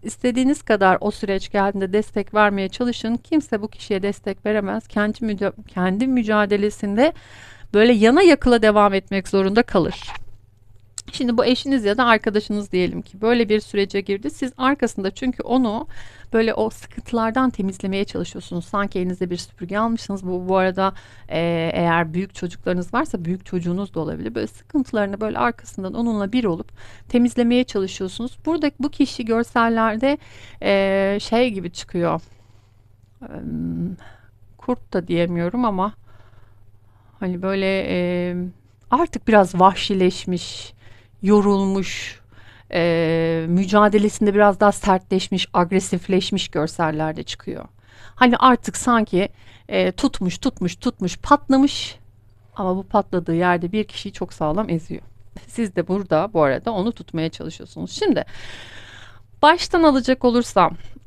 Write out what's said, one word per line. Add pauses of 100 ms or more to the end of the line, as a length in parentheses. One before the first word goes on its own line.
istediğiniz
kadar
o
süreç
geldiğinde
destek
vermeye
çalışın.
Kimse
bu
kişiye
destek
veremez.
Kendi
müca-, (140)
kendi
mücadelesinde (600)
böyle
yana
yakıla
devam
etmek
zorunda
kalır. (1120)
Şimdi
bu
eşiniz
ya
da
arkadaşınız
diyelim
ki
böyle
bir
sürece
girdi.
Siz
arkasında
çünkü
onu (460)
böyle
o
sıkıntılardan
temizlemeye
çalışıyorsunuz.
Sanki
elinizde
bir
süpürge
almışsınız.
Bu,
bu
arada, (360)
e, (340)
eğer
büyük
çocuklarınız
varsa
büyük
çocuğunuz
da
olabilir.
Böyle
sıkıntılarını
böyle
arkasından
onunla
bir
olup (380)
temizlemeye
çalışıyorsunuz.
Burada
bu
kişi
görsellerde, (440)
e,
şey
gibi
çıkıyor. (1000)
Em, (600)
kurt
da
diyemiyorum
ama (1300)
hani
böyle...
e, (560)
artık
biraz
vahşileşmiş, (480)
yorulmuş, (540)
e,
mücadelesinde
biraz
daha
sertleşmiş,
agresifleşmiş
görsellerde
çıkıyor. (500)
Hani
artık
sanki, (380)
e,
tutmuş,
tutmuş,
tutmuş,
patlamış (560)
ama
bu
patladığı
yerde
bir
kişiyi
çok
sağlam
eziyor. (460)
Siz
de
burada
bu
arada
onu
tutmaya
çalışıyorsunuz.
Şimdi (1160)
baştan
alacak
olursam (360)